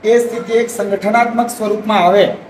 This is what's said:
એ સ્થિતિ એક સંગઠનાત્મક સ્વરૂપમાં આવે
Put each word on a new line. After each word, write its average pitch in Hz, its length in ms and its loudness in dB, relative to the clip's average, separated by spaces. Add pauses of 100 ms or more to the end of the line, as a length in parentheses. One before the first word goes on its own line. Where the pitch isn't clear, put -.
એ 240 100 4
સ્થિતિ 226 340 -4
એક 226 180 0
સંગઠનાત્મક 226 760 0
સ્વરૂપમાં 214 500 -2
આવે 185 260 4 (240)